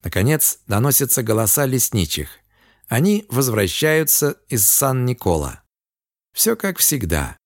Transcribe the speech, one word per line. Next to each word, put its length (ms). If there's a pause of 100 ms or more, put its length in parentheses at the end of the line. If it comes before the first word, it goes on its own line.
Наконец 640
доносятся 560
голоса 420
лесничих. 720 (480)
Они 420
возвращаются 1080 (100)
из 200
Сан-Никола. 960 (720)
Всё 220
как 220
всегда. 680